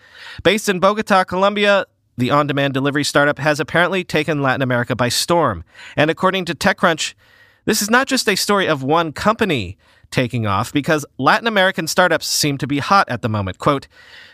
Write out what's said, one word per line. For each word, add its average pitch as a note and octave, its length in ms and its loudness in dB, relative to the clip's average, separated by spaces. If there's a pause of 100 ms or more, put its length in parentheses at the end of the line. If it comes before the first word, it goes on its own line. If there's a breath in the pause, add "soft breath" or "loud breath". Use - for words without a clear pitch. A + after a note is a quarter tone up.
(440 loud breath)
Based G3+ 240 2
in F3+ 140 0
Bogota, G3+ 420 2
Colombia, G3+ 600 2 (320)
the B2 120 0
on-demand C#3+ 440 0
delivery C#3 320 -2
startup C#3+ 340 2
has D3 220 0
apparently E3+ 420 0
taken D3+ 380 -2
Latin C3 200 0
America B2+ 320 -2
by B2 140 0
storm. B2+ 560 0 (320 loud breath)
And D#3 160 2
according F#3 340 0
to E3+ 100 -6
TechCrunch, F#3+ 580 0 (500 soft breath)
this A3 180 0
is G3+ 80 -4
not B3 180 2
just C4 200 -2
a G3+ 80 2
story G3 320 0
of C#3+ 160 -2
one D#3 300 0
company F3 640 -2 (340 soft breath)
taking A#2+ 340 -2
off, G2+ 280 -2
because D3 320 -2 (120)
Latin G3 300 2
American F#3+ 400 0
startups E3+ 400 0
seem C#3+ 300 -2
to C3+ 100 -6
be C#3+ 120 -2
hot G3 300 2
at A#2+ 120 -6
the A#2+ 80 -2
moment. G2+ 280 -4
Quote, - 300 -2 (460 loud breath)